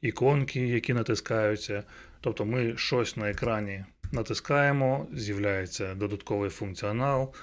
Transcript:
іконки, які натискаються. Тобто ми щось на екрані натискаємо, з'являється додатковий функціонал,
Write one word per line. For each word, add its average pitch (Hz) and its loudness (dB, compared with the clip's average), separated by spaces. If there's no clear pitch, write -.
іконки, 135 2
які 120 2
натискаються. 107 0
Тобто 113 -2
ми 117 0
щось - 0
на 104 0
екрані 104 -2
натискаємо, 139 2
з'являється 101 -2
додатковий 101 -2
функціонал, 123 -2